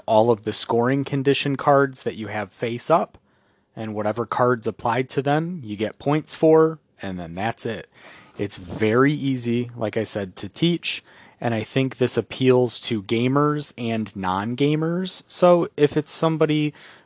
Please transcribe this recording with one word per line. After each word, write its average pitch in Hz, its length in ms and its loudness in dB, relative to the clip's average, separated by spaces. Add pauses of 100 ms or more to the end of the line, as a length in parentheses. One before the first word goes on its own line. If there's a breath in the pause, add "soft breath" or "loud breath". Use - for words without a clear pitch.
all 113 260 4
of 110 120 0
the 107 100 -4
scoring 127 500 0
condition 139 540 0
cards 139 460 2
that 113 120 -4
you 107 120 -8
have 104 260 -6
face 117 360 -6
up, 175 280 0 (580)
and 110 180 -8
whatever 107 320 -2
cards 123 420 2
applied 120 420 -2
to 139 120 -2
them, 156 440 -2
you 104 100 -8
get 101 240 -6
points 147 340 -2
for, 160 460 4 (220)
and 92 180 -8
then 82 160 -10
that's 107 300 -4
it. 107 240 -8 (480 loud breath)
It's 101 180 -6
very 110 560 2
easy, 123 640 -2
like 113 220 -4
I 107 80 -2
said, 98 320 -6
to 101 100 -10
teach, - 560 -2 (380 loud breath)
and 120 120 -2
I 110 100 -2
think 135 340 -2
this 123 180 0
appeals 127 640 2
to 107 220 -4
gamers 139 760 0
and 113 380 -6
non-gamers. 139 1120 -2
So 175 480 4
if 147 220 2
it's - 160 -4
somebody 151 600 0 (320 loud breath)